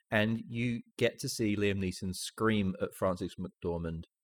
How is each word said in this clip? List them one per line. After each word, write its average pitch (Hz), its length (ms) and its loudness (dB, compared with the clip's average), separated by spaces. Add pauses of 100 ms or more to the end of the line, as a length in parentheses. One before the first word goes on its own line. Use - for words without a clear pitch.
(100)
and 110 380 2
you 117 320 -2 (160)
get - 240 2
to 139 80 -4
see 104 280 0
Liam 101 220 2
Neeson 92 380 -2
scream 107 640 2
at - 140 -2
Frances 92 440 0
McDormand, 85 680 -4 (200)